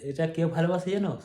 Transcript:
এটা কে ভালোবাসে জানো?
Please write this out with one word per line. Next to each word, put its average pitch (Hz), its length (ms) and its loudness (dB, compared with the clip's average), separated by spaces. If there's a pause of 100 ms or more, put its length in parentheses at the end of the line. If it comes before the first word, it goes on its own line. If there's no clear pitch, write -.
এটা 139 240 -2
কে 165 200 0
ভালোবাসে 175 440 0
জানো? 196 340 0